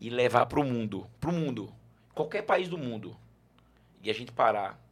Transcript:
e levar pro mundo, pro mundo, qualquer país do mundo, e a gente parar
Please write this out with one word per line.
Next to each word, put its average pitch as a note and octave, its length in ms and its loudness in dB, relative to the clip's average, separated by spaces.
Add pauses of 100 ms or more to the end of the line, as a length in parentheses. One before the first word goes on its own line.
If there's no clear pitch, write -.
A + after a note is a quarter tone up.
e A2+ 80 -8
levar A#2+ 380 4
pro C#3+ 180 2
mundo, G#2+ 440 -4 (120)
pro D#3 100 -2
mundo, C3+ 420 -4 (400)
qualquer D#3 280 -2
país F#3 260 2
do F3 100 -6
mundo, A#2 380 -8 (840)
e G#2 80 -4
a G#2+ 40 2
gente A#2 200 -12
parar G#2+ 440 2 (140)